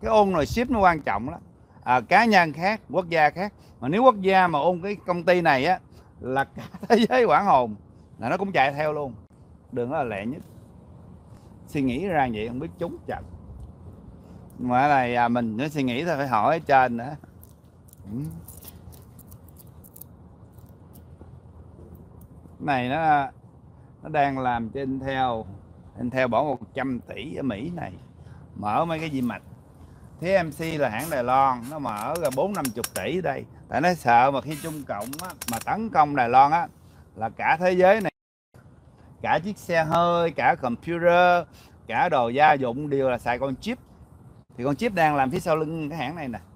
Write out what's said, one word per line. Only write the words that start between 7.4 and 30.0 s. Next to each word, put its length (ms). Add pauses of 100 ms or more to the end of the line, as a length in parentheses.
hồn, 300 (440)
là 100
nó 80
cũng 140
chạy 220
theo 200
luôn. 200 (580)
Đường 200
đó 60
là 60
lẹ 220
nhất. 160 (1300)
Suy 140
nghĩ 260
ra 260
vậy 140
không 120
biết 100 (100)
trúng 180 (100)
trận. 160 (1400)
Mà 200
cái 100
này, 260
à, 120
mình 300
nó 100
suy 160
nghĩ 220
thôi, 120
phải 100
hỏi 280
ở 40
trên 380
nữa. 180 (960)
Ừ. 80 (4000)
Này 300
nó, 380 (760)
nó 60
đang 300
làm 300
cho 100
Intel. 640 (560)
Intel 300
bỏ 160
một 160 (140)
trăm 260
tỷ 360
ở 80
Mỹ 320
này. 180 (640)
Mở 300
mấy 140
cái 100
di 120
mạch. 200 (800)